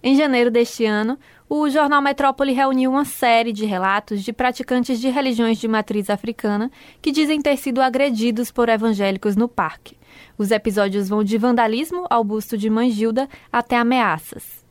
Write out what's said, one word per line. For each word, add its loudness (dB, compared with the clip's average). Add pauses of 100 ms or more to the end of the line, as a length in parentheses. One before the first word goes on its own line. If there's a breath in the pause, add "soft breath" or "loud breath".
Em 4
janeiro 4
deste 0
ano, 0 (320 soft breath)
o 0
Jornal 2
Metrópole 0
reuniu 2
uma 0
série 0
de -6
relatos -2
de -6
praticantes -2
de -2
religiões 0
de -4
matriz -2
africana -4 (300 loud breath)
que -2
dizem 0
ter 2
sido -2
agredidos 0
por 0
evangélicos 0
no 2
parque. -6 (400 loud breath)
Os -2
episódios 0
vão 0
de 0
vandalismo 0
ao 2
busto -4
de -2
Mãe 2
Gilda -2 (220 loud breath)
até -2
ameaças. -2